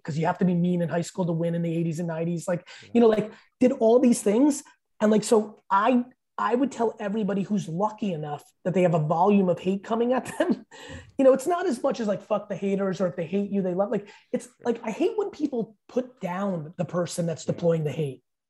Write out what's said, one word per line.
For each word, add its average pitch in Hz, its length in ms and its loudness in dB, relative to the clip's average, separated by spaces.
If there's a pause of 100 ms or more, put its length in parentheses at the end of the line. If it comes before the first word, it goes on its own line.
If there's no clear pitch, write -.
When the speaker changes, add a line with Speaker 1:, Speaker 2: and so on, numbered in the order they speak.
Speaker 1:
'cause 147 140 -8
you 165 100 0
have 180 120 -2
to 196 60 0
be 180 100 4
mean 175 260 0
in 170 80 -2
high 170 140 -2
school 180 240 -6
to 175 60 -2
win 170 220 -2
in 170 80 -4
the 165 140 -2
eighties 165 220 -2
and 175 100 -4
nineties. 165 400 -6
Like, 175 180 -4 (160)
Speaker 2:
Yeah. - 120 -20
Speaker 1:
you 233 80 6
know, 226 60 8
like, 208 220 2 (300)
did 247 120 6
all 226 260 6
these 240 240 4
things. 247 400 2 (380)
And, 214 100 4
like, 214 140 4
so 214 440 0
I, 240 360 2 (340)
I 208 160 -2
would 269 180 0
tell 226 260 -2
everybody 202 440 -4
who's 180 260 -4
lucky 202 460 -4
enough 147 280 -8 (220)
that 165 80 -2
they 180 100 2
have 170 120 4
a 165 40 4
volume 180 520 4
of 165 80 0
hate 196 260 -4
coming 240 300 0
at 247 240 -6
them, - 260 0 (280)
<laughs> - 260 -18
you 269 80 4
know, 262 80 10
it's 269 120 -2
not 359 200 0
as 247 160 -2
much 262 180 -2
as, 214 80 -2
like, 196 140 -2
"Fuck 208 260 -4
the 190 80 -6
haters," 196 460 -2
or 185 40 2
if 175 100 -4
they 165 100 -4
hate 196 240 -2
you, 196 100 0
they 180 140 -2
love, 196 160 0
like, 202 180 -4 (240)
it's 247 160 -4 (160)
like, 233 180 -2
I 226 100 -8
hate 440 260 -2
when 392 120 -2
people - 460 -6 (120)
put - 340 -6
down 180 560 -6
the 170 80 -2
person 175 400 -4
that's 160 200 -6
Speaker 2:
Yeah. 170 60 0
Speaker 1:
deploying 165 320 0
the 143 80 -4
hate. 139 300 -6 (280)